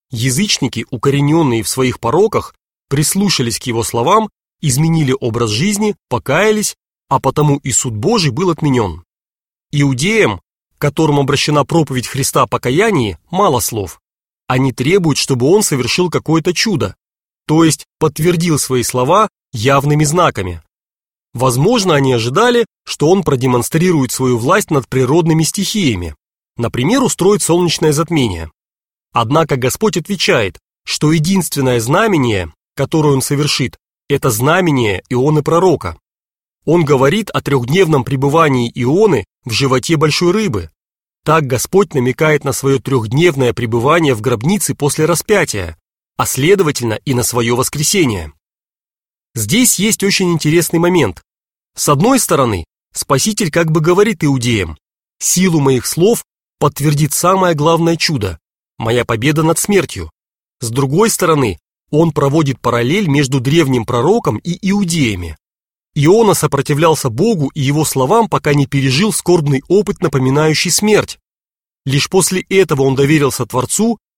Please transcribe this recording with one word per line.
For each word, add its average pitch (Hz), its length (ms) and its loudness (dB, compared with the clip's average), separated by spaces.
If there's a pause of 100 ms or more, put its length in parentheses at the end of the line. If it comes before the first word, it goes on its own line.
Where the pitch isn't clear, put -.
Язычники, 127 800 -4
укорененные 139 720 0
в 101 60 -8
своих 127 320 -2
пороках, 143 560 0 (320)
прислушались 147 720 -2
к - 40 -14
его 117 200 -4
словам, 180 460 0 (320)
изменили 151 580 2
образ 117 300 -2
жизни, 202 480 -2 (100)
покаялись, 202 720 -2 (320)
а 139 100 0
потому 143 380 0
и 127 160 -6
суд 120 200 -2
Божий 156 380 0
был 170 200 -2
отменен. 120 520 -2 (680)
Иудеям, 143 680 0 (380)
к - 40 -20
которым 147 380 2
обращена 143 460 0
проповедь 139 420 -2
Христа 135 360 -2
о 120 40 0
покаянии, 131 720 -2 (120)
мало 175 300 2
слов. 101 400 -6 (480)
Они 131 240 0
требуют, 156 460 0
чтобы 123 300 -2
он 196 140 4
совершил 156 480 -2
какое-то 156 440 -2
чудо, 147 420 -4 (520)
то 160 180 2
есть 151 200 -2 (140)
подтвердил 160 580 0
свои 127 260 -2
слова 156 440 2 (240)
явными 139 540 2
знаками. 131 580 -2 (680)
Возможно, 156 640 2
они 135 160 2
ожидали, 190 540 0 (180)
что - 260 -2
он 190 140 2
продемонстрирует 135 880 0
свою 127 260 0
власть 170 320 0
над 139 200 -2
природными 156 540 2
стихиями, 139 720 -4 (440)
например, 131 460 -2
устроит 202 380 0
солнечное 165 520 0
затмение. 135 580 -2 (640)
Однако 143 420 0
Господь 131 400 -2
отвечает, 156 640 -2 (240)
что - 300 -2
единственное 151 640 0
знамение, 123 760 0 (220)
которое 151 380 0
он 131 80 0
совершит, 143 560 -4 (320)
это 143 200 0
знамение 127 800 0
Ионы 143 320 0
пророка. 156 560 0 (680)
Он 170 180 2
говорит 143 460 2
о 135 100 -4
трехдневном 139 640 0
пребывании 139 720 0
Ионы 143 480 2 (220)
в 123 60 -10
животе 131 440 0
большой 160 380 0
рыбы. 143 360 -4 (540)
Так 156 220 0
Господь 135 480 0
намекает 147 500 0
на 143 80 -2
свое 135 280 -2
трехдневное 131 720 0
пребывание 127 640 0
в 104 60 -6
гробнице 127 540 -2
после 147 300 0
распятия, 151 720 -2 (400)
а 123 80 -2
следовательно 143 800 0
и 135 80 -2
на 120 100 0
свое 120 320 0
воскресение. 120 800 -2 (1000)
Здесь 139 460 0
есть 202 240 0
очень 190 300 0
интересный 165 460 0
момент. 170 420 0 (520)
С - 140 -6
одной 196 320 4
стороны, 120 460 0 (280)
Спаситель 180 560 -2
как 165 220 0
бы 160 80 2
говорит 180 460 2
иудеям: 117 520 -2 (420)
"Силу 170 420 0
моих 135 240 2
слов 208 400 0 (340)
подтвердит 147 540 0
самое 180 420 2
главное 165 400 2
чудо — 104 420 -4 (400)
моя 117 280 0
победа 143 380 0
над 160 140 2
смертью". 170 540 -2 (480)
С 117 100 -6
другой 139 400 2
стороны, 147 500 0 (300)
он 160 220 2
проводит 139 480 0
параллель 123 480 0
между 139 320 0
древним 135 460 0
пророком 139 500 0
и 170 240 -8 (100)
иудеями. 139 680 -2 (580)
Иона 190 380 4
сопротивлялся 143 760 0
Богу 151 460 0
и 147 60 -4
его 143 240 0
словам, 180 420 0
пока 147 260 0
не 143 140 2
пережил 139 460 0
скорбный 147 560 0
опыт, 196 320 0
напоминающий 151 720 0
смерть. 202 480 0 (640)
Лишь 139 240 -2
после 185 320 0
этого 180 400 0
он 135 140 2
доверился 139 500 0
Творцу 196 520 -2 (200)